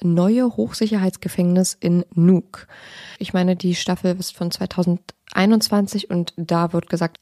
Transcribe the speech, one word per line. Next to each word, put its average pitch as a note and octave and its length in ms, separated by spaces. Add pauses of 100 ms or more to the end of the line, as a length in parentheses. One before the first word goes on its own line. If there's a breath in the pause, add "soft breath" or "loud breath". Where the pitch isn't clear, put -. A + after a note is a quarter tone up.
neue G3+ 560
Hochsicherheitsgefängnis F#3+ 1200
in F3 240 (100)
Nuuk. E3+ 540 (500 loud breath)
Ich - 160
meine, F3+ 220
die F3+ 200
Staffel F3+ 440
ist - 160
von F3 140
zweitausendeinundzwanzig G3+ 1600
und F3 280
da E3+ 360
wird E3+ 160
gesagt, E3+ 320